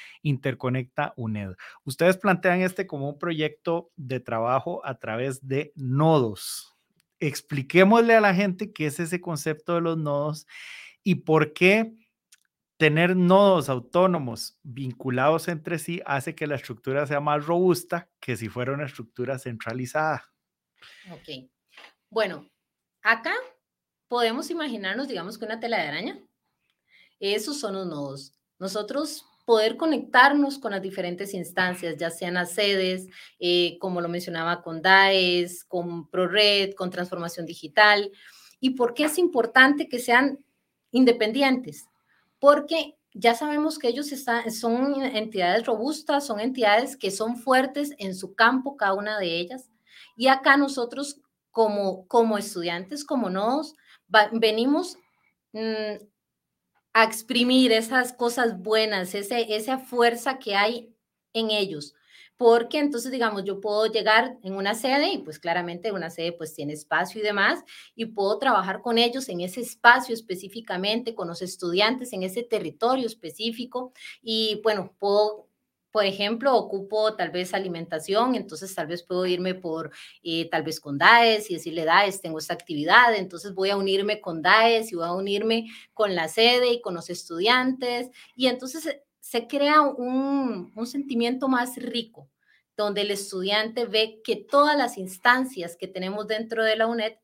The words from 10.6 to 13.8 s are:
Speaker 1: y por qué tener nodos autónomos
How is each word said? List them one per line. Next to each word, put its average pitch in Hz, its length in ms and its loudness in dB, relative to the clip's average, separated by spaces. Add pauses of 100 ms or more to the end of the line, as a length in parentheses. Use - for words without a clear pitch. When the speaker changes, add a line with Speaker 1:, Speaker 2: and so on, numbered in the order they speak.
Speaker 1:
y 185 120 2
por 156 360 2
qué 220 400 4 (840)
tener 160 360 4
nodos 185 540 4
autónomos 143 960 -2